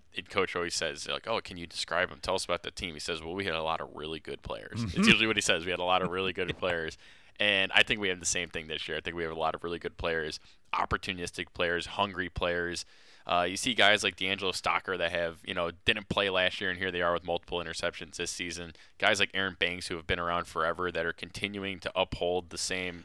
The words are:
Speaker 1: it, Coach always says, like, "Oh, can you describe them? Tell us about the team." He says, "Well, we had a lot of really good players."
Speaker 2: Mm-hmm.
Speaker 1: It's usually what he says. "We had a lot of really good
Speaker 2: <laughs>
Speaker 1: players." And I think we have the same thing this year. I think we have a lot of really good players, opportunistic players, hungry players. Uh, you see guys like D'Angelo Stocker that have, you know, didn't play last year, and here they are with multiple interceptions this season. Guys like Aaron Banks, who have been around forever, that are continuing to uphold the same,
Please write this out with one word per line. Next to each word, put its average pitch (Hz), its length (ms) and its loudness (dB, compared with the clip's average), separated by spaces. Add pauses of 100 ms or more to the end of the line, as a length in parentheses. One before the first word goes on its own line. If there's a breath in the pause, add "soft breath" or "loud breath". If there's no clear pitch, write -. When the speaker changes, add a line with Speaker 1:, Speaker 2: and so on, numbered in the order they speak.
(140)
Speaker 1:
it, - 160 -10
Coach 95 260 0
always 87 180 -2
says, 76 320 -4
like, 71 220 -4
"Oh, 110 140 -2
can 92 160 -12
you 85 80 -8
describe 85 420 0
them? 76 120 -12
Tell 92 140 0
us 95 120 0
about 87 160 0
the - 80 -8
team." 90 240 -8
He 76 60 -10
says, 80 220 -6
"Well, 82 120 -6
we 98 100 -4
had 85 100 0
a 80 80 -2
lot 78 200 -2
of 69 120 -10
really 78 240 -8
good - 240 -10
players." 57 380 -8
Speaker 2:
Mm-hmm. 85 180 -4
Speaker 1:
It's - 80 6
usually 113 200 8
what 110 100 4
he 104 60 2
says. 87 240 2
"We 92 40 -2
had 87 100 -2
a 90 40 0
lot 90 160 6
of 90 100 0
really 92 220 -2
good 87 240 -4
Speaker 2:
<laughs> - 20 -18
Speaker 1:
players." 85 380 -2 (420 soft breath)
And 101 340 4
I 104 100 8
think 110 180 4
we 101 80 2
have 90 120 0
the 82 60 -4
same 87 220 0
thing 80 200 -8
this 78 200 -6
year. 78 80 -2
I 76 40 -2
think 85 140 -8
we 85 80 -2
have 80 80 -2
a 80 80 -6
lot 80 160 0
of 82 80 -8
really 85 160 -4
good 85 200 -8
players, 82 420 -2 (340 soft breath)
opportunistic 90 800 -2
players, 85 340 0
hungry 92 440 0
players. 87 560 0 (380 soft breath)
Uh, 87 180 4
you 92 160 0
see 127 160 0
guys 104 280 8
like 98 140 2
D'Angelo 95 360 0
Stocker 87 440 0
that 87 160 2
have, 85 320 -2
you 95 80 -8
know, 87 180 -2 (140)
didn't 107 240 2
play 101 220 2
last 92 320 2
year, 95 80 0
and 90 80 -4
here 95 120 -2
they 87 120 0
are 87 100 4
with 85 140 -2
multiple 87 320 -2
interceptions 82 580 -4
this - 140 -4
season. 85 420 -8 (240 soft breath)
Guys 101 240 4
like 98 140 4
Aaron 95 240 0
Banks, 87 300 0
who 90 80 -2
have 78 100 -10
been 92 120 0
around 85 280 0
forever, 85 440 0
that 82 140 -2
are 85 80 0
continuing 98 680 -6
to - 140 -6
uphold 90 540 0
the 87 80 -10
same, 90 480 -4